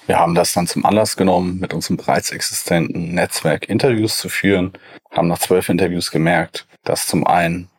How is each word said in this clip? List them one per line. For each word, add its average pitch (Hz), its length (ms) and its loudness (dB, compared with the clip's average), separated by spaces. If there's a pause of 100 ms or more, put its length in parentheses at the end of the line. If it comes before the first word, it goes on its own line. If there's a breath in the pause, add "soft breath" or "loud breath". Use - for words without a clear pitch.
Wir - 140 2
haben 85 160 2
das 87 180 2
dann 90 140 0
zum - 180 -2
Anlass 104 320 2
genommen, 90 420 2
mit - 140 -6
unserem - 240 -2
bereits - 320 -2
existenten - 880 -2
Netzwerk - 520 -2
Interviews 113 520 0
zu 90 100 -6
führen, 95 440 0 (360 loud breath)
haben 85 180 0
nach 85 120 0
zwölf 90 300 2
Interviews 87 420 0
gemerkt, 82 560 0 (160)
dass - 240 -2
zum - 180 0
einen 87 540 0